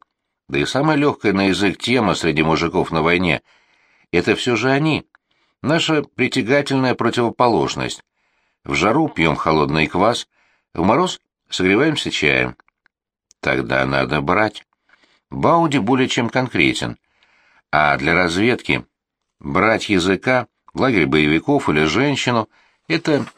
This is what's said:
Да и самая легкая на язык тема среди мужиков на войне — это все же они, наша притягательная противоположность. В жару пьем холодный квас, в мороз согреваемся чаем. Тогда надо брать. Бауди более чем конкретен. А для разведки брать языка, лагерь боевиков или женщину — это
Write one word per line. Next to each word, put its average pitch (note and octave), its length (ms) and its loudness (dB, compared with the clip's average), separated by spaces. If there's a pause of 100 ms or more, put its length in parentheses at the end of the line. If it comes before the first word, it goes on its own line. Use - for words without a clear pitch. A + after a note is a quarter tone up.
(480)
Да C2+ 100 -4
и D2 80 0
самая D3 300 0
легкая C#3+ 380 0
на G2 140 0
язык F#2 300 0
тема A#2 380 0
среди D#2 280 0
мужиков D#2+ 480 -2
на D#2+ 120 -2
войне — F2 380 0 (720)
это F2+ 240 2
все B2 200 -2
же A#2+ 160 0
они, C#3+ 340 0 (560)
наша D#3 420 0
притягательная C3 920 0
противоположность. G#2+ 1080 0 (600)
В C#2 100 -6
жару A2+ 360 2
пьем D#2+ 260 0
холодный D#2 520 0
квас, G#2 400 0 (460)
в - 100 -4
мороз C#3 360 0 (300)
согреваемся G#2 600 0
чаем. B1+ 460 0 (840)
Тогда C2 440 0
надо C2+ 360 -2
брать. F#2+ 440 -2 (640)
Бауди C#3+ 500 0
более B2+ 280 0
чем A#2 220 -2
конкретен. G2 680 -2 (720)
А D2 260 2
для D2 160 0
разведки F2 720 0 (540)
брать F#2 500 0
языка, G2 580 0 (260)
лагерь G#2 320 0
боевиков D#2 600 2
или D2+ 160 2
женщину — A#2 640 0 (400)
это D#3+ 380 -2 (120)